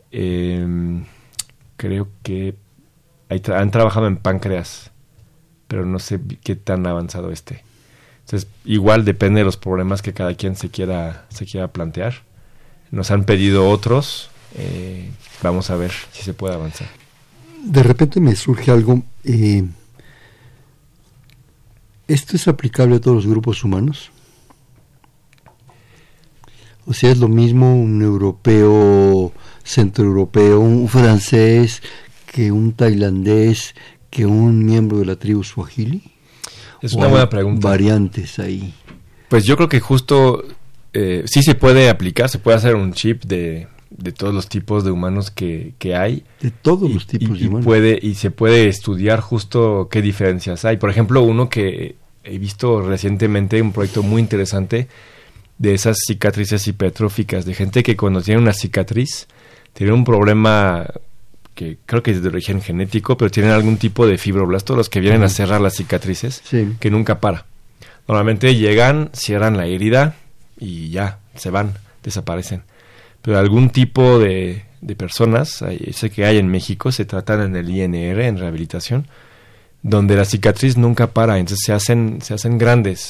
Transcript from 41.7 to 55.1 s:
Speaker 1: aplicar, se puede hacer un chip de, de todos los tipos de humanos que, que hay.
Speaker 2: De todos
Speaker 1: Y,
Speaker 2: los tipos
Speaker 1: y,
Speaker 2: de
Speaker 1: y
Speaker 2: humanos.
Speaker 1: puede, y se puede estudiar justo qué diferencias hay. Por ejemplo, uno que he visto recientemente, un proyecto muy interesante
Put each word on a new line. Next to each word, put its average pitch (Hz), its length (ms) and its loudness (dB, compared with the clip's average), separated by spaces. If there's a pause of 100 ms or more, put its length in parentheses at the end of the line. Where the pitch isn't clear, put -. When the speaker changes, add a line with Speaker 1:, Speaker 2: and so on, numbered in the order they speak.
Speaker 1:
aplicar, 104 400 0
se - 120 -6
puede 113 180 4
hacer 117 180 2
un 95 180 -2
chip 113 320 -2
de, 85 420 -6 (240)
de 90 200 -12
todos 101 220 -6
los 98 160 -6
tipos 104 340 -4
de 95 60 -2
humanos 92 400 -4
que, 82 480 -8
que 90 180 -4
hay. 110 280 -2 (180)
Speaker 2:
De 135 80 -2
todos 180 400 0
Speaker 1:
Y, 120 60 -2
Speaker 2:
los - 100 -6
tipos 107 320 -4
Speaker 1:
y, 87 40 -8
Speaker 2:
de 92 40 0
Speaker 1:
y - 20 0
Speaker 2:
humanos. 110 180 -2
Speaker 1:
puede, 110 360 4
y 104 140 -4
se 101 160 -4
puede 113 360 4
estudiar 101 520 0
justo 107 720 -2
qué 107 100 0
diferencias 95 640 -2
hay. 113 120 0
Por 101 120 -2
ejemplo, 113 320 2
uno 117 260 2
que 95 480 -4 (280)
he 98 160 -14
visto 104 420 -2
recientemente, 101 800 0
un 107 100 0
proyecto 101 300 -4
muy 104 180 2
interesante 104 680 -2 (720)